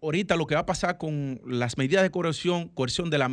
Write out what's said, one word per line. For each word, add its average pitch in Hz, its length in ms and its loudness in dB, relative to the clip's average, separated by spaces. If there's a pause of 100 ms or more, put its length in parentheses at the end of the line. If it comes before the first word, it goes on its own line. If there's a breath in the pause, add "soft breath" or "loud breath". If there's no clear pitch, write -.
ahorita 170 340 0
lo 160 100 2
que 151 80 0
va 156 60 4
a 175 60 -2
pasar 180 320 -2
con 143 480 -4
las 120 320 -2
medidas 143 240 4
de 190 80 4
coerción, 175 580 -2
coerción 135 400 -2
de 151 80 0
la, 131 160 2